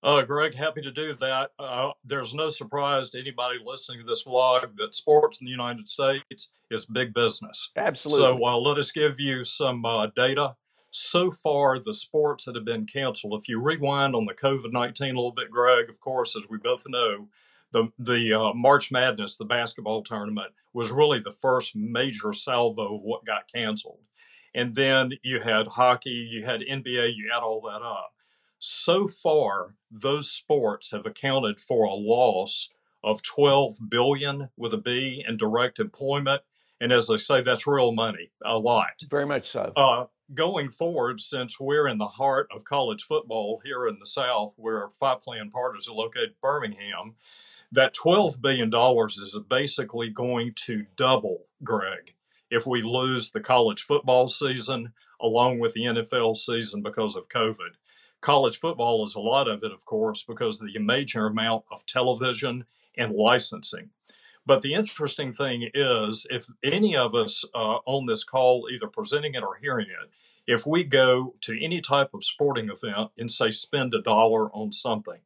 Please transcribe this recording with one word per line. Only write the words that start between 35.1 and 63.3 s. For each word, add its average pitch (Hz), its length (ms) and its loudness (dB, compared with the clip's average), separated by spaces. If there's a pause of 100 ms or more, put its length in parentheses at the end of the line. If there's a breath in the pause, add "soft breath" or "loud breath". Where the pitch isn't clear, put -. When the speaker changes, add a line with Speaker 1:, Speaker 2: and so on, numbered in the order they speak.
Speaker 1:
in 117 80 -4
direct 113 420 0
employment. 139 600 0 (400)
And 120 100 2
as 117 160 6
they 110 120 2
say, 131 240 2
that's 123 240 0
real 135 260 4
money, 110 380 -2 (120)
a 113 160 0
lot. 107 520 2
Speaker 2:
Very 143 160 0
much 143 200 -2
so. - 300 -6
Speaker 1:
Uh, 127 300 4 (260)
going 156 380 -2
forward, 127 500 -2
since 127 400 -8
we're 143 260 2
in 120 120 0
the 104 80 -2
heart 135 440 0
of 101 140 -14
college 123 380 0
football 113 600 -4
here 127 240 -4
in 104 120 -4
the 92 80 -14
South, 120 500 -2
where 110 320 -4
Five 131 320 0
Plan 110 300 -12
Partners 123 360 -6
are 113 80 -12
located 113 360 -4
in - 100 -20
Birmingham, 104 760 -6 (540 loud breath)
that 131 220 4
twelve 170 480 2
billion 123 300 0
dollars 117 480 4
is 101 200 -10
basically 117 720 -2
going 120 460 -4 (100)
to 104 220 -6 (100)
double, 117 480 2 (180)
Greg, 98 520 -6 (360)
if 117 160 0
we 123 140 0
lose 127 520 0
the 110 80 -6
college 113 420 4
football 127 460 4
season 120 680 -4 (260 soft breath)
along 120 400 4
with 117 140 0
the 117 100 -2
N 117 140 0
F 113 160 -4
L 117 200 2
season 110 480 -4
because 107 320 -4
of 92 140 -10
covid. 110 460 -4 (480 soft breath)
College 135 340 4
football 117 480 0
is 104 100 -8
a 110 60 -8
lot 123 260 2
of 104 160 -4
it, 107 80 -6
of 95 140 -18
course, 110 400 -2
because 113 360 -6
of 101 120 -12
the 104 80 -8
major 117 460 0
amount 110 440 -2
of - 140 -16
television 123 800 -2 (320)
and 113 160 -2
licensing. 107 760 0 (540 soft breath)